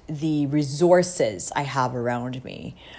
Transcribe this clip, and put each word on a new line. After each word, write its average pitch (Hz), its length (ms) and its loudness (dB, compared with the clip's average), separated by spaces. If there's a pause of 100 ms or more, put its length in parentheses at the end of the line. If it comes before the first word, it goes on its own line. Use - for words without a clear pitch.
the 151 400 0
resources 147 1080 2
I 139 60 0
have 131 340 0
around 123 480 -4
me, - 320 -12 (240)